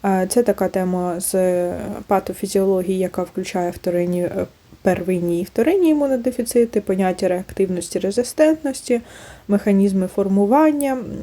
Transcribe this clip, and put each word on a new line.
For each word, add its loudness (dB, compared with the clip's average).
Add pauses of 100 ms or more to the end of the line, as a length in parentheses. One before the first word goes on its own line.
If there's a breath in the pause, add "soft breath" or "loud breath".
Е, 2
це 2
така 0
тема -2
з -6 (760)
патофізіології, 0
яка -2
включає -4
вторинні, -2
е, -4 (360)
первинні 0
і -4
вторинні 2
імунодефіцити, 0
поняття 0
реактивності, -2
резистентності, 0 (460 loud breath)
механізми 2
формування 2 (260)